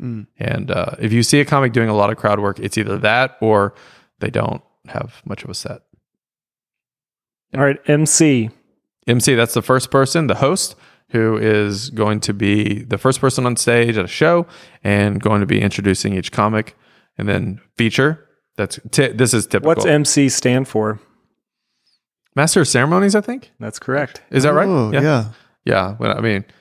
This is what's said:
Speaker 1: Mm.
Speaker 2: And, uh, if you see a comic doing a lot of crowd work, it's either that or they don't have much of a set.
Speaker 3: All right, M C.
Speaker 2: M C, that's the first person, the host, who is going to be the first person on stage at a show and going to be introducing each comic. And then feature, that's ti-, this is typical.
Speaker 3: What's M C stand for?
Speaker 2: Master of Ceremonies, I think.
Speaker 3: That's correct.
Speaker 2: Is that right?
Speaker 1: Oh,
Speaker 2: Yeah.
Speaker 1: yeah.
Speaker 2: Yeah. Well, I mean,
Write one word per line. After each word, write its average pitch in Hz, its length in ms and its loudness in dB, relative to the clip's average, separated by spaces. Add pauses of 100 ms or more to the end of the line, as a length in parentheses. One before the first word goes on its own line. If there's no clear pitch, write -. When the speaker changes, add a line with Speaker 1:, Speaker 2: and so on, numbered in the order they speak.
Speaker 1:
Mm. 113 280 -12 (100)
Speaker 2:
And, 113 320 -6
uh, - 280 -4
if 110 140 -2
you 117 100 4
see 143 180 4
a 135 40 2
comic 135 300 0
doing 113 160 2
a 104 40 0
lot 104 160 2
of 110 60 -6
crowd 104 240 0
work, 101 180 -2
it's - 200 -6
either 104 200 -2
that 120 420 0
or 104 340 2 (460)
they - 100 -4
don't - 320 -4 (260)
have - 380 -10
much - 180 -12
of - 60 -16
a 98 40 -12
set. - 280 -12 (1700)
Speaker 3:
All 139 80 -2
right, 139 240 2
M 151 200 2
C. 127 440 2 (560)
Speaker 2:
M 120 140 2
C, 135 140 2
that's 117 200 2
the 117 80 0
first 127 280 0
person, 139 360 2
the 104 100 0
host, 151 380 -2 (360)
who 110 260 2
is 107 540 0
going 107 300 0
to - 140 -4
be 104 500 0
the 117 140 -4
first 131 220 0
person 131 260 0
on 120 100 -2
stage 117 400 2
at 95 80 -2
a 90 40 -8
show 170 380 2 (360)
and 101 380 0
going 107 200 0
to 98 60 0
be 104 140 2
introducing 98 540 0
each 92 180 -6
comic. 107 440 -2 (420)
And 101 100 -4
then 98 320 -4 (160)
feature, 135 500 0 (300)
that's 101 220 -6 (120)
ti-, 139 180 2
this 113 260 2
is 107 120 0
typical. 143 220 0
Speaker 3:
What's 110 180 2
M 147 180 4
C 139 240 2
stand 127 400 0
for? 107 320 -4 (1300)
Speaker 2:
Master 160 260 2
of 139 80 2
Ceremonies, 180 460 2
I 208 80 4
think. 247 280 -12 (100)
Speaker 3:
That's 110 180 -12
correct. 135 420 -6 (100)
Speaker 2:
Is 135 120 2
that 147 100 2
right? 170 160 2
Speaker 1:
Oh, 127 240 0
Speaker 2:
Yeah. 143 80 0
Speaker 1:
yeah. 139 240 2 (400)
Speaker 2:
Yeah. 101 340 0
Well, 110 180 -2
I 107 40 -6
mean, 107 240 -2 (160)